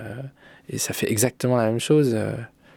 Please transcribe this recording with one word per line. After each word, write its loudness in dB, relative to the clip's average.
et -6
ça -4
fait -2
exactement 2
la 2
même 0
chose, 4
euh. -2